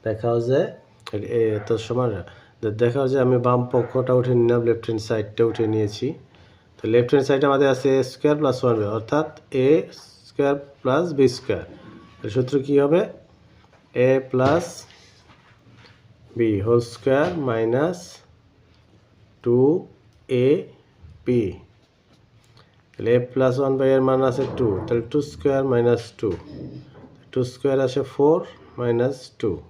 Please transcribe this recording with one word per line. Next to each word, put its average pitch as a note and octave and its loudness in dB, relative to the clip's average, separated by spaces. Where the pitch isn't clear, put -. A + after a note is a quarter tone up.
দেখাও A#2 -2
যে C3+ 2
এ, G#2+ -6
এ, A2 0
তো A#2 0
সমান B2 -2
না। F#2+ -8
দে-, A2 -4
দেখাও B2 2
যে C#3 0
আমি B2+ 4
বাম B2 4
পক্ষটা B2+ 0
উঠে B2+ 0
নিলাম, A#2+ 4
লেফট A2+ -2
হ্যান্ড A2 -4
সাইডটা A2 -2
উঠে A2 -2
নিয়েছি। A2 -2
তো A2+ -6
লেফট A#2+ 2
হ্যান্ড C#3 4
সাইডে C#3+ 2
আমাদের C#3 4
আছে C3 -2
এ C3+ 2
স্কয়ার D3 -2
প্লাস C3 0
ওয়ান A#2 2
অর্থাৎ D3 -4
এ - -
স্কয়ার C#3 0
প্লাস C3+ 0
বি C3+ 6
স্কয়ার। F2 -4
এর A2 -10
সূত্র B2+ -2
কী C#3 4
হবে? D#3+ 2
a C3+ 2
plus C#3 2
b A#2+ -4
whole A#2 2
square C#3+ 0
minus B2 -2
টু A#2+ 2
এ B2+ 2
বি। B2 0
তাহলে G#2+ -4
a B2 4
plus C3 2
one C3+ 0
by C3+ 2
এর C3 4
মান C3 2
আছে C3+ -2
টু, A#2+ 0
তাহলে A#2 -2
টু D3 0
স্কয়ার C#3 0
মাইনাস A#2+ 2
টু। G#2+ -2
টু C3 -2
স্কয়ার C3+ -2
আসে B2+ -2
ফোর D3+ 4
মাইনাস B2 0
টু। A2 -2